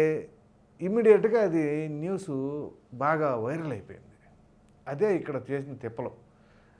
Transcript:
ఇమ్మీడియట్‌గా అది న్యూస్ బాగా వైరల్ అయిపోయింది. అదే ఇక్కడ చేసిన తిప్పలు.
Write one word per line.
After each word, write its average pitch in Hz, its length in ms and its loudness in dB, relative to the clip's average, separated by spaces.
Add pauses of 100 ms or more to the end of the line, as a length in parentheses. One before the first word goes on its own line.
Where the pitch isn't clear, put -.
(800)
ఇమ్మీడియట్‌గా 214 680 6
అది 160 160 2 (240)
న్యూస్ 170 420 -6 (720)
బాగా 151 260 2 (140)
వైరల్ 156 340 -6
అయిపోయింది. - 360 -20 (720)
అదే 175 280 0
ఇక్కడ 147 200 -6 (140)
చేసిన 139 240 -6 (100)
తిప్పలు. 117 400 -10 (560)